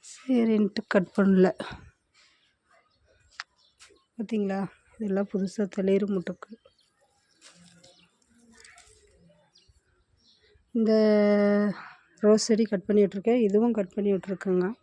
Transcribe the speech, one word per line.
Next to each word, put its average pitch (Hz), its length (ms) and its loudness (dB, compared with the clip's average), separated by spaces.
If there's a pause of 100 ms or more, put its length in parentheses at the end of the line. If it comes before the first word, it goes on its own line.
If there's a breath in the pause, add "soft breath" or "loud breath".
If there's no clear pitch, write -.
சரின்ட்டு 226 760 -2 (120)
கட் 190 240 0
பண்ணல. 190 300 4 (2750 loud breath)
பாத்தீங்களா, 196 440 -4 (360 soft breath)
இதெல்லாம் 196 360 -4
புதுசா 196 340 -4 (100)
தளிர் 196 300 0 (100)
மொட்டுக்கள். 180 420 -10 (4000 soft breath)
இந்த 220 180 2 (1300 loud breath)
ரோஸ் 214 240 4
செடி 220 220 2
கட் 190 160 -6
பண்ணி 208 160 4
விட்ருக்கேன், 226 440 0
இதுவும் 220 320 0
கட் 185 160 -8
பண்ணி 202 200 -2
விட்ருக்கேங்க. 185 520 -4 (140)